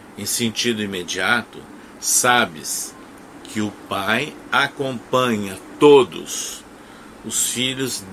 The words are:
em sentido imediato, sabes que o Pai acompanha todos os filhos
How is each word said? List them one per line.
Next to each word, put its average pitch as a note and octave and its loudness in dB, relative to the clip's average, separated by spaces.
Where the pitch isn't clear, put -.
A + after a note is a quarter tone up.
em G2+ -8
sentido A2+ -2
imediato, G2 -2
sabes G#2+ 0
que - -6
o G#2 -2
Pai A2 -2
acompanha B2 0
todos - 6
os - -2
filhos B2+ -4